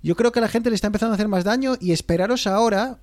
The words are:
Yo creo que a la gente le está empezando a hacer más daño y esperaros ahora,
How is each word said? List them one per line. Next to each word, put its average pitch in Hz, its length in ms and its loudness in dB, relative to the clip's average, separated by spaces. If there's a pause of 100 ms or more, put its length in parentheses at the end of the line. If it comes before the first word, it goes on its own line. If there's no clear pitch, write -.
Yo 165 140 0
creo 233 160 2
que 240 60 0
a - 20 2
la 220 80 0
gente 233 200 0
le 226 60 0
está 202 120 -2
empezando 214 260 0
a - 20 0
hacer 208 140 -2
más 185 160 0
daño 254 340 0
y 180 140 0
esperaros 185 520 0
ahora, 214 580 0